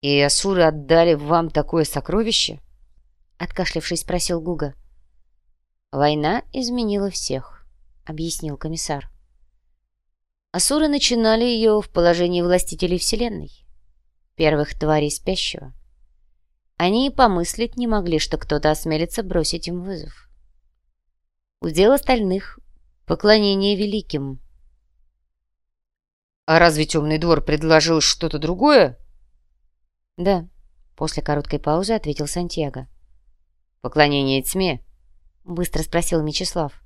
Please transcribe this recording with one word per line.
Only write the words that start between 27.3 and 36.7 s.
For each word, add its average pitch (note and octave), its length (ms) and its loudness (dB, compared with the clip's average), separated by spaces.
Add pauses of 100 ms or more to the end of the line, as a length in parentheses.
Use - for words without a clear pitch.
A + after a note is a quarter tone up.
предложил D#3 600 2
что-то D3+ 400 -2
другое?» F#3 580 4 (1200)
«Да», — F3+ 300 0 (480)
после - 260 -4
короткой D3 360 -2
паузы F3+ 360 0
ответил D3 320 -4
Сантьяго. C#3+ 600 -6 (920)
«Поклонение C#3 640 2
тьме?» — F3+ 420 -2 (600)
быстро F3 380 -4
спросил E3+ 400 0
Мечислав. D3+ 640 -6